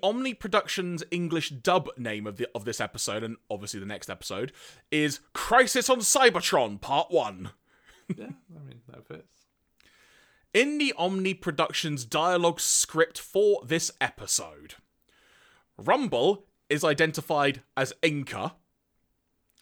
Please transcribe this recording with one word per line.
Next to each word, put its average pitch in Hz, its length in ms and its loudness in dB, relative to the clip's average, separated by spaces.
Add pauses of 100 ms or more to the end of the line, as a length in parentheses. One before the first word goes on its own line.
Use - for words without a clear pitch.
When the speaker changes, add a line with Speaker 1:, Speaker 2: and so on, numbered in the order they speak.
Speaker 1:
Omni 240 320 0
Productions 180 760 -2
English 170 400 -2
dub 170 460 0
name 107 300 -6
of 101 100 -8
the, 117 180 -4
of 107 120 -8
this 113 120 -4
episode, 110 440 -4
and 113 160 -8 (120)
obviously 104 300 -8
the 98 60 -8
next 101 240 -10
episode, 101 420 -6 (380)
is 151 300 0 (120)
Crisis 254 560 4
on 254 120 2
Cybertron 175 760 4
Part 143 320 0
One. 101 420 0 (640)
Speaker 2:
Yeah, 226 180 -14 (220)
I 151 120 -18
mean, 120 240 -20
that 123 160 -20
fits. - 400 -20 (1080)
Speaker 1:
In 277 240 4
the 285 220 0
Omni 190 360 0
Productions 151 720 -2
dialogue 170 560 2
script - 580 0
for 202 460 2
this 160 340 0
episode, 82 760 -4 (1040)
Rumble 180 640 2 (240)
is 147 160 0
identified 151 800 0 (160)
as 131 240 -2
Inca, 143 520 -2 (1080)